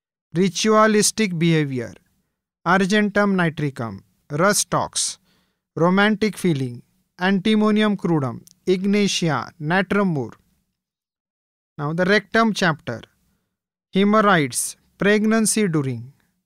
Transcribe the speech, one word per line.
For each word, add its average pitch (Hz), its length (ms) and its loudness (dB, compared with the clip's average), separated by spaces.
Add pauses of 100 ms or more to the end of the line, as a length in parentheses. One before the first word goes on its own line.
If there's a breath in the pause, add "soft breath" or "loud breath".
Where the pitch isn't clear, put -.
(340)
Ritualistic 214 1040 2
behavior, 143 540 0 (720)
argentum 196 720 2
nitricum, 147 680 -4 (260)
rustox, 160 880 -2 (560)
romantic 202 600 2
feeling, 131 460 -4 (360)
antimonium 208 800 2
crudum, 135 460 -2 (240)
ignatia, 190 840 0 (100)
natrum 185 520 -2
mur. 131 180 -6 (1500)
Now 147 140 -4
the 180 120 0
rectum 214 480 2
chapter, 147 480 -4 (920)
hemorrhoids, 196 840 2 (220)
pregnancy 214 680 2
during. 135 440 -4 (340)